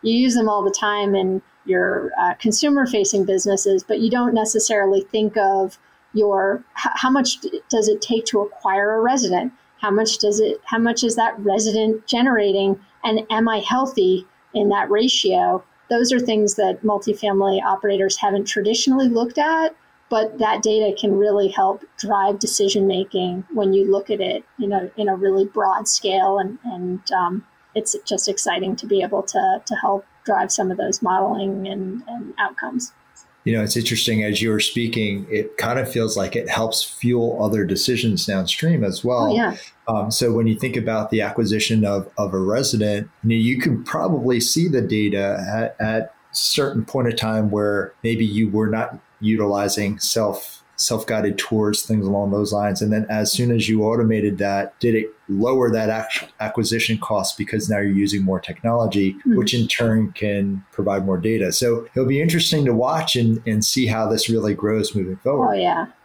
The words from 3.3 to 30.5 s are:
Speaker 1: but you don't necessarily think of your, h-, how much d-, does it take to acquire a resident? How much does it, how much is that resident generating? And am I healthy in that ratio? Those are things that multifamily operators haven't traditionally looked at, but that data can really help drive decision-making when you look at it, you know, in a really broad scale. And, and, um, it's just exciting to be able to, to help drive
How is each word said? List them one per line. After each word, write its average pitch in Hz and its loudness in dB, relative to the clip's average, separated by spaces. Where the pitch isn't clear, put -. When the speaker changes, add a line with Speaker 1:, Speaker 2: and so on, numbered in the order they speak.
Speaker 1:
but 220 0
you 220 2
don't 240 2
necessarily 214 2
think 214 -2
of 196 2
your, 202 2
h-, - -2
how 262 0
much 269 0
d-, - -6
does 220 2
it 214 2
take 220 -2
to 214 0
acquire 202 -2
a 220 0
resident? 240 0
How 214 -2
much 214 0
does 208 2
it, 214 0
how 226 -4
much 233 2
is 226 0
that 226 0
resident 214 0
generating? 202 2
And 220 0
am 226 2
I 220 0
healthy 208 0
in 220 2
that 196 0
ratio? 185 2
Those 240 2
are 247 2
things 214 2
that 190 0
multifamily 202 0
operators 190 0
haven't 202 0
traditionally 240 2
looked 233 0
at, 320 0
but 220 0
that 214 0
data 214 2
can 202 2
really 202 4
help 190 0
drive 202 0
decision-making 196 0
when 202 2
you 196 4
look 196 2
at 208 -2
it, 180 -4
you 220 -4
know, 190 0
in 208 0
a 190 0
really 190 4
broad 196 0
scale. 196 2
And, 196 -4
and, 180 -6
um, 185 0
it's 214 -2
just 202 -2
exciting 185 -2
to - -12
be 196 2
able 196 -2
to, 190 0
to 220 -6
help 196 -2
drive 185 0